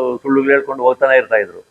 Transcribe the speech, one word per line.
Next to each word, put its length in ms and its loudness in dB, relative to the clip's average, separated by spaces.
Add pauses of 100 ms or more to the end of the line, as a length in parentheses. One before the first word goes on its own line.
(180)
ಸುಳ್ಳುಗಳು 340 0
ಹೇಳ್ಕೊಂಡು 320 -2
ಹೋಗ್ತಾನೆ 340 2
ಇರ್ತಾ 180 0
ಇದ್ರು. 340 -4